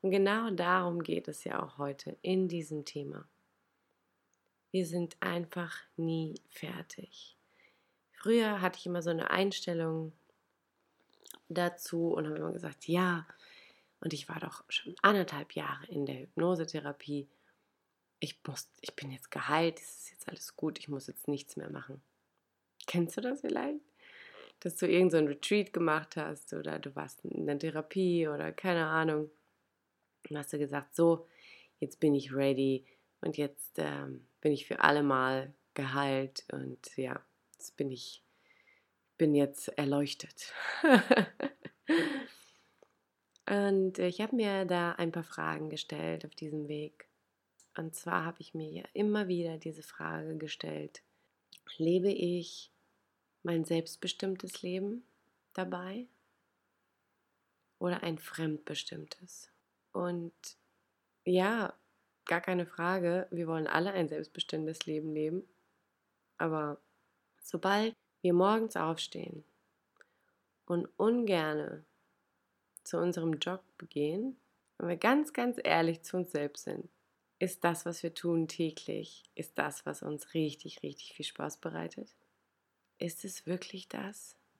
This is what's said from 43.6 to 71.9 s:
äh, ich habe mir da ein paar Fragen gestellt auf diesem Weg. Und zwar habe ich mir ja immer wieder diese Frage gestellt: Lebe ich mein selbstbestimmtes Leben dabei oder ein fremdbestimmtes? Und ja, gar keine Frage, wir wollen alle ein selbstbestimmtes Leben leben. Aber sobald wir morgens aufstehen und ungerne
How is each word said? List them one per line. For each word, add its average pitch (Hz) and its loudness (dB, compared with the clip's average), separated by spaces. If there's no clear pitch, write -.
äh, 180 4
ich 175 -2
habe 220 0
mir 196 2
da 175 2
ein 170 0
paar 170 -4
Fragen 156 -4
gestellt 156 -4
auf 151 -14
diesem 151 -6
Weg. 151 -10
Und 160 -6
zwar 170 -2
habe 170 -6
ich - -20
mir 156 -6
ja 175 -10
immer 208 2
wieder 170 -2
diese 156 -10
Frage 160 -6
gestellt: 151 -8
Lebe 180 4
ich 175 -2
mein 165 0
selbstbestimmtes 180 -4
Leben 196 -4
dabei 185 -6
oder 180 -2
ein 160 -2
fremdbestimmtes? - -8
Und 175 -4
ja, 185 4
gar 170 2
keine 180 0
Frage, 175 0
wir 170 -2
wollen 160 0
alle 175 4
ein 180 2
selbstbestimmtes 160 -4
Leben 156 -2
leben. 156 -2
Aber 156 -2
sobald 202 0
wir 175 4
morgens 214 6
aufstehen 160 -4
und 175 0
ungerne 165 2